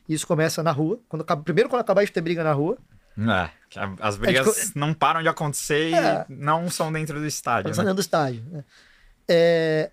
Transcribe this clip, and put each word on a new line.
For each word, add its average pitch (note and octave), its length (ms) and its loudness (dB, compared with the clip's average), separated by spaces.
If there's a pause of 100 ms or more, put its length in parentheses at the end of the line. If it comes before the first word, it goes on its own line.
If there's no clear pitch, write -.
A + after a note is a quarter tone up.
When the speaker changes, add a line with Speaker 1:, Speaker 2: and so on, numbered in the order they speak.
Speaker 1:
E D#3+ 60 -4
isso D#3 140 -4
começa D#3+ 360 0
na E3 80 2
rua, D#3 380 0
quando D#3 140 -8
acaba, D3+ 200 -2
primeiro F#3+ 280 2
quando B3 100 0
acabar G3+ 240 4
de G3 80 -6
ter F#3+ 80 -2
briga E3 240 -2
na D#3 80 2
rua. D3+ 240 0 (400)
Speaker 2:
É, G2+ 320 2 (220)
que - 80 -16
a, G2 220 -6
as G#2 160 -2
Speaker 1:
É, - 20 -14
Speaker 2:
brigas C3+ 360 2 (120)
Speaker 1:
tipo, E3+ 120 -8
Speaker 2:
não D3 140 -2
param D#3 300 2
de D#3+ 60 2
acontecer D#3 640 0
Speaker 1:
é. G#3+ 340 2
Speaker 2:
e C#3 60 -16
não D#3 340 0
são E3 240 -4
dentro D#3 260 -6
do D3+ 80 -6
estádio, A#2+ 420 -2
Speaker 1:
Não C3 60 -4
são F3 100 0
Speaker 2:
né? G3+ 40 2
Speaker 1:
dentro F#3+ 140 0
do - 20 0
estádio, C3 460 -2
né? D#3 140 -12 (600)
É, E3 640 4